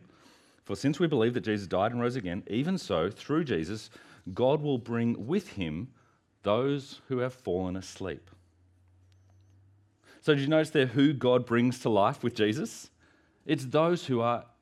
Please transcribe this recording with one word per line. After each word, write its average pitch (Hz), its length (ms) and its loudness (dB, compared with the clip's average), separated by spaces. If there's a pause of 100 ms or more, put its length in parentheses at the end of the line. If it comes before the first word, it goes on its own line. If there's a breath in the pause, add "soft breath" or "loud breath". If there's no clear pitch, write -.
(640 soft breath)
"For 101 120 -8
since 143 240 0
we 175 80 2
believe 120 280 2
that 110 60 -4
Jesus 101 260 -4
died 107 240 0
and 120 100 -4
rose 120 140 -2
again, 95 320 -6
even 147 300 -2
so, 87 320 -2
through 151 340 -4
Jesus, 101 460 -4 (440 loud breath)
God 131 280 2
will 147 160 -2
bring 117 500 -4
with 196 220 -2
him 87 400 -6 (520 soft breath)
those 135 680 -2
who 127 120 -4
have 123 140 -4
fallen 92 420 -4
asleep." 92 560 -10 (1900 loud breath)
So 156 120 4
did 139 80 4
you 139 60 0
notice 156 240 2
there 135 160 4
who 139 260 4
God 123 320 4
brings 120 360 2
to 127 80 0
life 107 340 2
with 117 100 -2
Jesus? 113 560 -2 (560 soft breath)
It's 135 200 -2
those 160 400 2
who 123 160 0
are 117 240 0 (160)